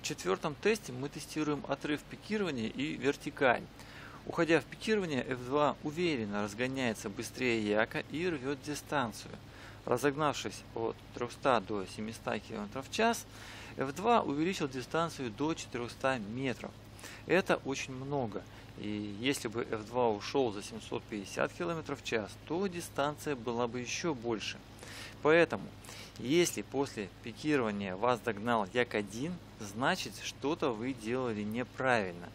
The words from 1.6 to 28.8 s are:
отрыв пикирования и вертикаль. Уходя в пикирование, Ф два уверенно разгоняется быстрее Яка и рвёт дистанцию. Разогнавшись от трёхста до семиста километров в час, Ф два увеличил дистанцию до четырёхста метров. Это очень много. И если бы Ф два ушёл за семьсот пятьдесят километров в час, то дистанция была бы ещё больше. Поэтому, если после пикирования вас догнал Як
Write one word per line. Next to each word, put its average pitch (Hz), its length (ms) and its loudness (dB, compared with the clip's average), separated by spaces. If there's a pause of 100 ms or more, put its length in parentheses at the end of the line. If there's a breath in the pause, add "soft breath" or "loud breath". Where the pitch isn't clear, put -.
отрыв 147 360 0
пикирования 160 680 -2
и 151 260 -2
вертикаль. 135 680 4 (640 loud breath)
Уходя 160 360 4
в - 20 -10
пикирование, 180 580 0
Ф 131 180 -2
два 135 440 4
уверенно 139 600 2
разгоняется 117 680 0
быстрее 113 600 0
Яка 107 300 4 (100)
и 151 160 -2
рвёт 143 360 -2
дистанцию. 139 720 -2 (500 loud breath)
Разогнавшись 135 800 0 (120)
от 113 200 -2 (180)
трёхста 123 460 4
до 98 260 -2
семиста 110 540 -4
километров 110 480 -6
в - 60 -10
час, 226 320 2 (500 loud breath)
Ф 135 200 -2
два 220 260 6
увеличил 156 480 2
дистанцию 135 600 -2
до 139 240 0
четырёхста 123 680 0
метров. 117 520 -2 (540 loud breath)
Это 180 400 4
очень 135 280 -4
много. 131 500 -2 (340 loud breath)
И 104 420 -4
если 127 300 0
бы 110 200 -2
Ф 107 180 -2
два 120 220 4
ушёл 110 440 2
за 101 100 -6
семьсот 113 400 -6
пятьдесят 120 480 0
километров 165 500 -4
в - 40 -10
час, 107 260 0 (160)
то 180 200 0
дистанция 151 680 -2
была 120 320 0
бы 123 140 -4
ещё 143 320 -2
больше. 113 440 -2 (640 loud breath)
Поэтому, 147 460 6 (520 loud breath)
если 139 420 4
после 117 480 -2 (140)
пикирования 110 720 2
вас 117 240 4
догнал 110 520 2
Як 120 240 2